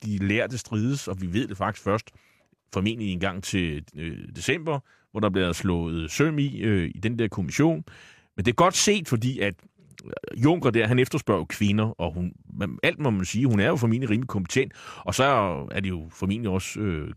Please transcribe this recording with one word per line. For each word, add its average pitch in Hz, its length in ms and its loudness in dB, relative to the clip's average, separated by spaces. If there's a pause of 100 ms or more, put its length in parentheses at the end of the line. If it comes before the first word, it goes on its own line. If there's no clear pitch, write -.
de 104 120 -2
lærte 101 400 0
strides, 113 500 -2
og 95 140 -6
vi 90 120 -4
ved 117 140 0
det 98 100 -10
faktisk 101 260 -4
først 104 280 -2 (640)
formentlig 104 400 -2
en 87 60 -4
gang 95 240 -2
til, 82 400 -2 (120)
øh, 76 220 -8 (180)
december, 147 440 0 (320)
hvor 107 80 -6
der 104 100 4
bliver 92 220 2
slået 82 600 0
søm 151 280 2
i, 143 220 0
øh, 98 340 2
i - 40 -14
den 113 200 -2
der 113 80 2
kommission. 151 560 0 (540)
Men 95 80 0
det 120 60 4
er - 40 2
godt 180 200 4
set, 202 320 2
fordi 123 320 0
at 101 140 0 (840)
Juncker 147 320 4
der, 110 180 2
han 123 120 4
efterspørger 123 420 2
jo 80 40 -4
kvinder, 107 560 0
og 85 120 -2
hun, 87 180 -4 (220)
man, 80 300 -6
alt 165 160 0
må 143 100 2
man 92 160 0
sige, 123 220 0
hun 110 120 4
er 104 80 4
jo 170 80 2
formentlig 117 340 0
rimelig 120 180 0
kompetent, - 460 -2 (240)
og 92 180 -4
så 127 80 4 (480)
er 80 80 -4
de 98 100 -2
jo 82 220 -4
formentlig 101 400 -2
også, - 280 -2
øh, 80 380 -2